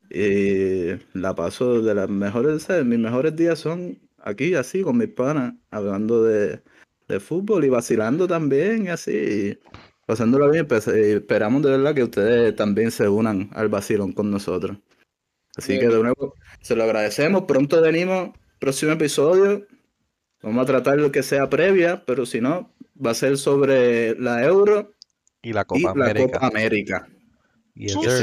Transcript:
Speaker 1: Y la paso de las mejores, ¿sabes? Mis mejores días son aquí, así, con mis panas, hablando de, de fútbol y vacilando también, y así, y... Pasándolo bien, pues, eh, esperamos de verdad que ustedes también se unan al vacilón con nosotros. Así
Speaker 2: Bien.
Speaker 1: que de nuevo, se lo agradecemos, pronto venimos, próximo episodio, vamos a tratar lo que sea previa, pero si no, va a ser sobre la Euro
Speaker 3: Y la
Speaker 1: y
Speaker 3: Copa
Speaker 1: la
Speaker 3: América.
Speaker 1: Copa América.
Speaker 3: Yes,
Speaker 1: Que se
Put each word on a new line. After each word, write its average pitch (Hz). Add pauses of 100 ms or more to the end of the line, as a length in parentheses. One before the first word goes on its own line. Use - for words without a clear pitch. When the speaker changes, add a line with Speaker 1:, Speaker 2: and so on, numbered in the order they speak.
(100)
Speaker 1:
Y 95 (260)
la 92
paso 117
de 107
las 98
mejores, 117
¿sabes? 175
Mis 120
mejores 127
días 165
son 175 (200)
aquí, 117
así, 165
con 139
mis 107
panas, 127 (160)
hablando 107
de, 104 (460)
de 98
fútbol 190
y 135
vacilando 120
también, 165
y -
así, -
y... 208 (480)
Pasándolo 120
bien, 160
pues, 117
eh, 107
esperamos 107
de 139
verdad 139
que 131
ustedes 113
también 107
se 113
unan 104
al 107
vacilón 101
con 104
nosotros. 95 (800)
Así -
Speaker 2:
Bien. 120
Speaker 1:
que 113
de 113
nuevo, 123 (260)
se -
lo 113
agradecemos, 110
pronto 143
venimos, 180 (280)
próximo 143
episodio, 175 (760)
vamos 113
a 127
tratar 135
lo 147
que 143
sea 139
previa, 175
pero 127
si 120
no, 135 (320)
va 117
a 117
ser 139
sobre 127
la 120
Euro 202 (500)
Speaker 3:
Y 117
la 101
Speaker 1:
y -
Speaker 3:
Copa 139
Speaker 1:
la 135
Speaker 3:
América. 127
Speaker 1:
Copa 131
América. 104 (680)
Speaker 3:
Yes, 101
Speaker 1:
Que 302
se 127